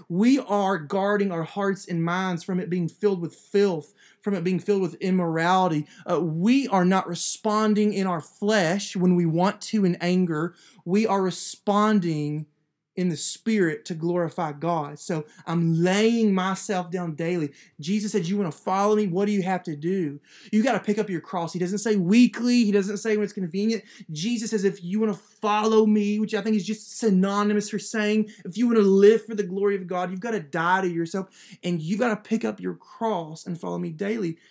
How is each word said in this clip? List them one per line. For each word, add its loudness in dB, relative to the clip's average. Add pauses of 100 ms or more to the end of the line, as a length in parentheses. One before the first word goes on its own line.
We 4
are 0
guarding 0
our -4
hearts -2
and -2
minds -2
from -2
it -6
being -2
filled -2
with -8
filth, -2 (300)
from -2
it -2
being 0
filled 0
with -4
immorality. 2 (200)
Uh, 0
we 2
are 2
not 2
responding 0
in -2
our -2
flesh 0
when 4
we 2
want 0
to 0
in 2
anger. 0 (300)
We 2
are 0
responding 0 (500)
in 0
the -4
Spirit -2
to -8
glorify -4
God. -4
So -6 (220)
I'm 0
laying 2
myself -2
down -6
daily. -4 (260)
Jesus -2
said, 0
"You -2
wanna -2
follow 0
me? 2
What 0
do 0
you 0
have -2
to -8
do?" -4 (320)
You 4
gotta 2
pick -2
up -2
your -4
cross. -6
He -4
doesn't -2
say 0
weekly. 4
He 2
doesn't 0
say -2
when 0
it's -6
convenient. -4 (260)
Jesus -4
says, 0
"If -2
you -2
wanna 0
follow 2
me," 2
which -2
I -2
think 0
is -2
just -8
synonymous 2
for -4
saying, 0 (160)
"If -12
you 2
wanna 4
live 8
for -12
the -2
glory 0
of -6
God, -4
you've -10
gotta -4
die 0
to 0
yourself, -4 (340)
and -2
you've -2
gotta 0
pick -4
up -6
your -6
cross -6
and -6
follow -6
me -6
daily." -4 (140)